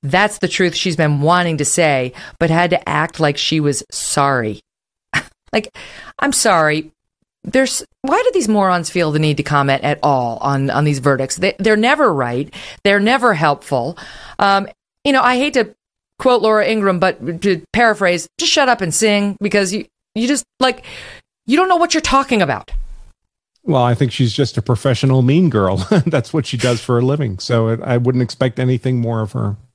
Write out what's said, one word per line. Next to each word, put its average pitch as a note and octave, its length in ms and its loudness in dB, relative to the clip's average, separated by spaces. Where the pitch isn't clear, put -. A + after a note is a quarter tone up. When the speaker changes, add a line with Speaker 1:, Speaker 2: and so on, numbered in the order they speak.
Speaker 1:
That's F#3 360 0
the F3+ 100 -2
truth F3 260 0
she's E3+ 220 -2
been D3+ 240 2
wanting E3 380 2
to D3 80 -2
say, C3+ 480 0
but E3+ 80 2
had E3 220 2
to - 180 -2
act D#3 320 -4
like D3 160 2
she - 240 -2
was D3 300 -2
sorry." C3 720 -2
<laughs> - 80 -2
Like, - 240 -4
I'm C4+ 120 0
sorry. D#3 580 2
There's, - 400 0
why E4+ 220 0
do B4 100 2
these C#4+ 160 0
morons F#3+ 400 0
feel E3+ 240 -2
the D3+ 60 0
need D3+ 180 2
to - 60 -4
comment C#3 420 0
at C#3+ 180 -2
all B2 360 0
on, C#3 320 -2
on D3 140 0
these C#3+ 160 0
verdicts? C3+ 360 0
They, F#3+ 220 -2
they're G#3+ 180 2
never B3 380 2
right. B2 360 -2
They're G3+ 160 2
never A#3 340 2
helpful. D3 640 -2
Um, G3 300 2
you C#4+ 80 2
know, C4 80 4
I B3 160 2
hate C#4 180 0
to G#3+ 200 0
quote B3 200 4
Laura G#3+ 240 2
Ingraham, G3 360 0
but E3+ 420 -2
to F#3 180 0
paraphrase, G3+ 560 2
"Just E4 140 -2
shut C#4 160 4
up C4+ 120 2
and E3+ 140 -2
sing," G3+ 460 2
because G3+ 340 0
you, A3 100 -6
you A3+ 140 -2
just, C#4 160 0
like, B3+ 240 -2
you B3 100 0
don't F#4 120 2
know F#4 80 4
what E4+ 180 2
you're D#4 60 2
talking C4+ 400 0
about. C#3 300 -2
Speaker 2:
Well, C3+ 180 2
I A#2+ 120 4
think B2+ 180 0
she's A#2+ 200 0
just - 240 -2
a G#2+ 60 -4
professional C3 600 2
mean D3+ 280 4
girl. G2 260 2
<laughs> B2+ 300 2
That's D3+ 260 -2
what D#3 140 -2
she - 100 -6
does A#2+ 240 0
for A#2+ 180 0
a A#2+ 40 2
living. B2+ 380 -2
So A2+ 280 0
it, A2+ 140 -2
I B2 140 -2
wouldn't B2 260 0
expect B2 380 -2
anything B2+ 400 0
more A2+ 200 -2
of G#2 120 -4
her. G#2 240 -4